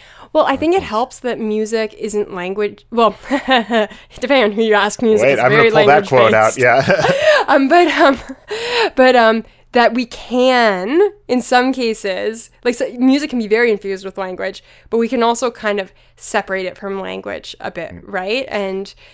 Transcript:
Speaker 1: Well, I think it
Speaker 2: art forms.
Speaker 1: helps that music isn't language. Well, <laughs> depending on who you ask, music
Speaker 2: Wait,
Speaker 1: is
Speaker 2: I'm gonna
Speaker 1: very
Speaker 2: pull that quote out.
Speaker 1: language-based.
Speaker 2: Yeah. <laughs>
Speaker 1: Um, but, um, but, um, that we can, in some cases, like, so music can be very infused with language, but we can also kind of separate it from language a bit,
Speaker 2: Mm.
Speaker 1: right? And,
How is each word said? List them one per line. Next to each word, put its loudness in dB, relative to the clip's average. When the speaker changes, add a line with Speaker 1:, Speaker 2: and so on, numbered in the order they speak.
Speaker 1:
Well, 2
I 0
think 0
it 0
Speaker 2:
art 0
forms. -12
Speaker 1:
helps -6
that -6
music -4
isn't -6
language. -8
Well, 2
<laughs> -16
depending 2
on 2
who -2
you 2
ask, 0
music 2
Speaker 2:
Wait, 4
Speaker 1:
is 0
Speaker 2:
I'm 2
gonna 4
Speaker 1:
very 4
Speaker 2:
pull 4
that 4
quote 4
out. 4
Speaker 1:
language-based. -
Speaker 2:
Yeah. 2
<laughs> -4
Speaker 1:
Um, 4
but, 4
um, 2
but, 4
um, 2
that 2
we -4
can, 0
in 0
some 0
cases, -6
like, -2
so -4
music 2
can -4
be -4
very 2
infused -6
with -12
language, -8
but -2
we 0
can -2
also 0
kind -4
of -14
separate -6
it -10
from -8
language -12
a -10
bit, -12
Speaker 2:
Mm. -18
Speaker 1:
right? -6
And, -6